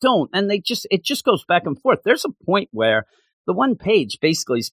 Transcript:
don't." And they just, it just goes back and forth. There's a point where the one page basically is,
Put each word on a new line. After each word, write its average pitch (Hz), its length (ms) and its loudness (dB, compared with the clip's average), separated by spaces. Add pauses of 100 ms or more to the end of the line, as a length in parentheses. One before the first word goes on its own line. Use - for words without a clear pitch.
don't." 220 340 2
And 202 160 -2
they 202 80 0
just, - 320 -8
it 196 140 -2
just - 200 -6
goes 214 220 2
back 175 180 2
and 147 160 -6
forth. 247 240 0
There's 254 200 2
a - 200 -10
point 190 280 0
where 110 340 0 (400)
the 180 80 0
one 247 220 0
page 185 440 0
basically 151 380 -2
is, 117 140 -6